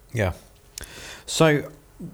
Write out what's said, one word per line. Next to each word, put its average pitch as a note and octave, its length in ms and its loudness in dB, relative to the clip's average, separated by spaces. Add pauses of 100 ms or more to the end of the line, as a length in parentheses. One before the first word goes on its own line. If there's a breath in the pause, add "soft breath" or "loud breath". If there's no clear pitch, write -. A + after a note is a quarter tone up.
(120)
Yeah. G2 200 2 (920 loud breath)
So D#3 440 2 (440)